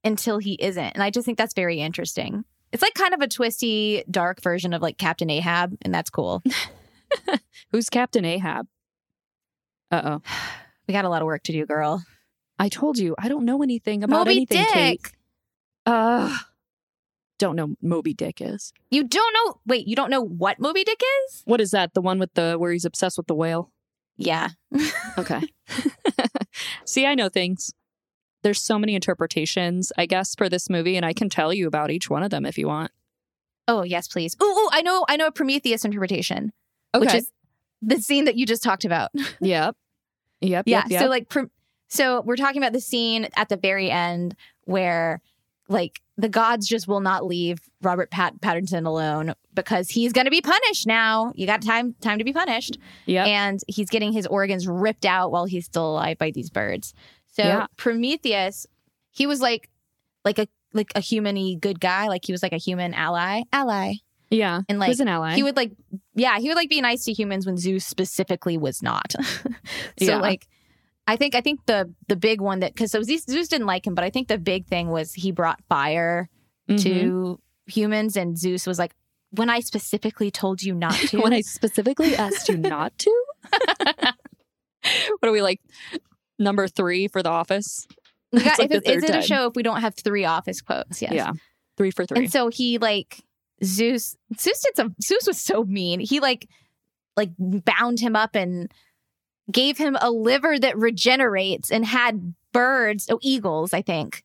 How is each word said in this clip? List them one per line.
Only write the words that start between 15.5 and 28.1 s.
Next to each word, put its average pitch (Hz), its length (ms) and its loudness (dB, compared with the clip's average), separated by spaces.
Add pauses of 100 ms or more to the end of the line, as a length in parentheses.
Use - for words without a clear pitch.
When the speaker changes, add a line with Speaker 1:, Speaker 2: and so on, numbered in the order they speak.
Speaker 2:
Uh, 240 520 2 (1000)
don't 180 160 0
know 156 260 -4
Moby 165 320 0
Dick - 280 -6
is. - 320 -8 (160)
Speaker 1:
You 285 140 2
don't 427 300 0
know? 453 320 0
Wait, 240 220 0
you 220 80 -2
don't 277 140 0
know 269 120 2
what 190 380 -2
Moby 320 240 0
Dick 427 180 0 (280)
is? - 160 -20
Speaker 2:
What 233 160 2
is 190 100 0
that? 185 220 2
The 190 80 4
one 185 180 0
with 185 140 -2
the, 170 240 2
where 175 140 0
he's 175 120 -2
obsessed 180 340 -2
with 175 100 -8
the 165 80 0
whale? 165 360 -2 (460)
Speaker 1:
Yeah. 170 320 0 (220)
<laughs> 277 80 0 (380)
Speaker 2:
Okay. - 240 -2 (260)
<laughs> - 1160 -4
See, 262 200 2
I 285 100 2
know 220 140 0
things. 185 440 -2 (680)